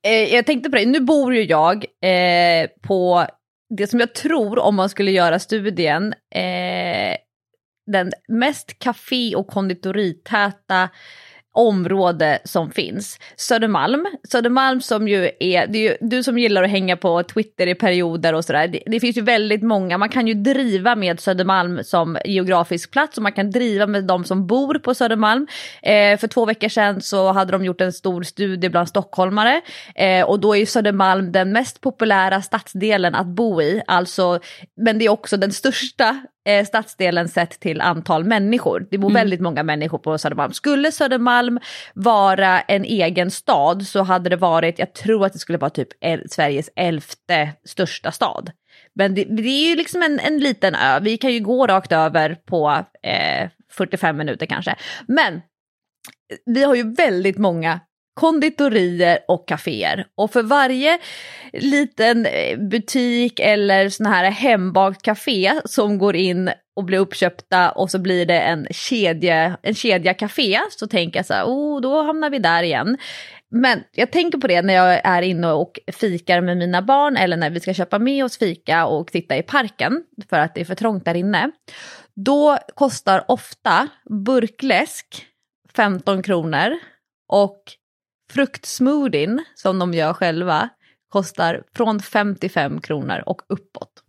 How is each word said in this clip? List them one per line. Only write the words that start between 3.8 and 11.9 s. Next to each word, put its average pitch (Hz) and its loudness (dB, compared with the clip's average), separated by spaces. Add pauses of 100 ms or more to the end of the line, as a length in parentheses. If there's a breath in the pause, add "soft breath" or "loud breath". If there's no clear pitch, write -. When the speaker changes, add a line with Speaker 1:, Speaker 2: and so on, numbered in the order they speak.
Speaker 1:
som 240 0
jag 240 0
tror, 247 -2
om 208 2
man 190 0
skulle 196 -2
göra 175 2
studien, 190 -2 (220)
eh, 180 -4 (760)
den 196 0 (160)
mest 247 -4
café- 247 -4
och 196 -4
konditoritäta 190 -2 (680 loud breath)
område 180 2